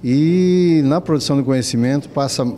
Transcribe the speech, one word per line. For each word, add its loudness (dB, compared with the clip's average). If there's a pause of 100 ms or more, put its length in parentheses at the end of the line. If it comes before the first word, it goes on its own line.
E 2
na 0
produção -2
do 0
conhecimento -2
passa -4 (140)